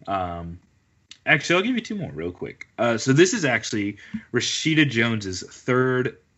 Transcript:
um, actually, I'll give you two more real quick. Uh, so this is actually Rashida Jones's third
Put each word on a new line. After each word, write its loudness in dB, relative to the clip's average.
um, -6
actually, 2
I'll 2
give -2
you -2
two -8
more -8
real -6
quick. -14
Uh, 0
so 2
this 8
is 0
actually -2
Rashida 2
Jones's -2
third -2